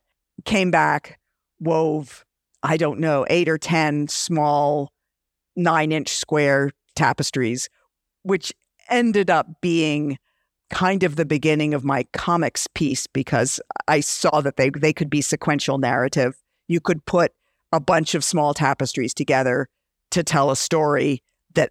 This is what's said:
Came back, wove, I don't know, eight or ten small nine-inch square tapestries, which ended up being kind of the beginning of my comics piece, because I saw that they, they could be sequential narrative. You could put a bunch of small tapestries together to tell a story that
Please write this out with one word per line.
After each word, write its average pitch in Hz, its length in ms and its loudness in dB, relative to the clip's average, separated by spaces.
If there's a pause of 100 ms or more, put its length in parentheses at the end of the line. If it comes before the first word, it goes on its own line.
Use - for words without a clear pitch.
(440)
Came 190 260 0
back, 151 480 2 (420)
wove, 160 680 -2 (360)
I 160 140 0
don't 151 240 -2
know, 151 300 0
eight 170 180 2
or 160 100 0
ten 151 500 0
small 147 840 0 (640)
nine-inch 156 540 0
square 143 640 0 (220)
tapestries, 127 760 -2 (520)
which 190 300 -4 (380)
ended 220 400 2
up 165 320 0
being 151 560 0 (520)
kind 185 320 0
of 156 140 0
the 160 100 0
beginning 151 480 0
of 135 100 -4
my 135 180 0 (120)
comics 170 520 -2
piece, 131 400 -4
because 131 540 -2 (280)
I 151 120 4
saw 151 400 0
that 143 160 -2
they, 135 140 2
they 151 240 0
could 147 160 -4
be 151 100 0
sequential 143 560 -2
narrative. 131 640 0 (240)
You 170 140 0
could 165 240 -4
put 170 280 2 (400)
a 160 80 2
bunch 160 340 2
of 151 100 -2
small 147 300 0
tapestries 135 580 0
together 131 560 0 (440)
to 175 100 0
tell 147 280 2
a 135 60 0
story 147 680 0 (320)
that 156 160 2